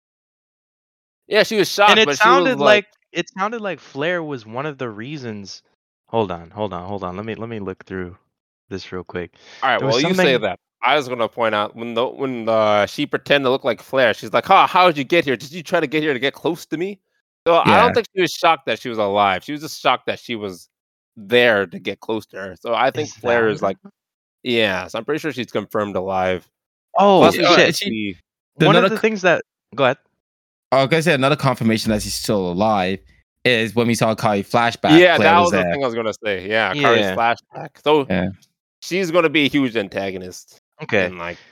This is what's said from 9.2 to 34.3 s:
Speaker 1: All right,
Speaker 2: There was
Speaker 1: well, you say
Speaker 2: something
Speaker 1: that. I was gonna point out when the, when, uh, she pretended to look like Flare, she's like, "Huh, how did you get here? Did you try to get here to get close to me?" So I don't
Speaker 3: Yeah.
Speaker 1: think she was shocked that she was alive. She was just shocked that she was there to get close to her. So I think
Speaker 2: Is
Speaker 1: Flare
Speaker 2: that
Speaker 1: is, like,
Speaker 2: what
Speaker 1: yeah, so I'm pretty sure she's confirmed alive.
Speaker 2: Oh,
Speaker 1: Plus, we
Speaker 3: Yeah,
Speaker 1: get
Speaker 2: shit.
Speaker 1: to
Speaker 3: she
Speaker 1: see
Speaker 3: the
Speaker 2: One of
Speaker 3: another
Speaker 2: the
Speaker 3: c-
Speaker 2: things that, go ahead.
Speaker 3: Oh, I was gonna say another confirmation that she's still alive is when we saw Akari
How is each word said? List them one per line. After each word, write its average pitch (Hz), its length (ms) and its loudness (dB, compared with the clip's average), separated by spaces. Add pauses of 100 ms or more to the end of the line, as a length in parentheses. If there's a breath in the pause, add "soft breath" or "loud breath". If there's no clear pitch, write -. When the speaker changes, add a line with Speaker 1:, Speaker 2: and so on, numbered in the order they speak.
Speaker 1:
All 135 80 -2
right, 113 80 2
Speaker 2:
There 131 80 -2
was 123 80 2
Speaker 1:
well, 131 80 2
you 175 120 0
say 180 180 2
Speaker 2:
something 117 100 0
Speaker 1:
that. 107 160 -4 (240)
I 127 140 2
was 127 120 -4
gonna 117 200 -4
point 110 260 -2
out 104 200 -4
when 117 200 -10
the, 117 120 0
when, 123 420 -8
uh, 107 380 2
she 143 200 -6
pretended 139 400 0
to 123 40 4
look 131 140 -2
like 117 160 -2
Flare, 127 320 2
she's 110 220 -10
like, 120 100 0
"Huh, 165 220 6
how 180 220 4
did 151 100 0
you 139 60 -4
get 170 200 2
here? 127 120 -2
Did 131 160 -14
you 175 100 -12
try 170 180 -2
to 160 60 -2
get 151 160 -2
here 151 100 -2
to 127 60 -4
get 131 160 -2
close 160 320 -6
to 156 100 -8
me?" 190 240 -8 (460)
So 170 100 4
I 160 220 4
don't 233 100 4
Speaker 3:
Yeah. 202 60 -2
Speaker 1:
think 220 200 -2
she 190 60 -4
was 165 120 0
shocked 165 340 0
that 113 140 -4
she 127 100 -10
was 110 80 -4
alive. 101 460 0
She 143 80 -12
was 147 100 -10
just 151 180 -14
shocked 131 260 0
that 98 120 -6
she 120 180 -10
was 98 320 -12 (480)
there 110 500 2
to 82 120 -14
get - 220 -10
close 113 260 -6
to - 100 -20
her. 95 240 -12
So 117 140 -6
I 123 160 2
think - 180 -6
Speaker 2:
Is - 80 -18
Speaker 1:
Flare 120 300 0
Speaker 2:
that 107 60 0
Speaker 1:
is, 104 100 -8
like, 98 200 -2
Speaker 2:
what 196 100 -20 (500)
Speaker 1:
yeah, 104 460 -2
so 107 100 -10
I'm 113 80 -10
pretty 151 140 -4
sure 156 120 -6
she's 117 180 -8
confirmed 104 460 -4
alive. 92 500 0 (520)
Speaker 2:
Oh, 196 220 6
Speaker 1:
Plus, 165 180 8
we - 60 -2
Speaker 3:
Yeah, - 40 4
Speaker 1:
get 175 80 6
Speaker 2:
shit. 165 120 6
Speaker 1:
to 170 40 0
Speaker 3:
she - 120 -8 (300)
Speaker 1:
see - 20 -20 (420)
Speaker 3:
the 156 80 4
Speaker 2:
One 208 100 6
of 233 40 6
Speaker 3:
another 208 160 2
Speaker 2:
the - 20 -
Speaker 3:
c- - 20 -12
Speaker 2:
things 220 220 -2
that, 170 200 2 (320)
go 135 100 0
ahead. 127 120 2 (760)
Speaker 3:
Oh, 131 80 2
I - 40 4
was 135 80 0
gonna 165 120 2
say 151 120 2
another 139 220 2
confirmation 113 560 0
that 104 100 -2
she's 101 120 -8
still 98 380 -4
alive 95 460 0 (460)
is 113 300 0
when 117 120 0
we 117 80 0
saw 110 200 0
Akari 104 320 -2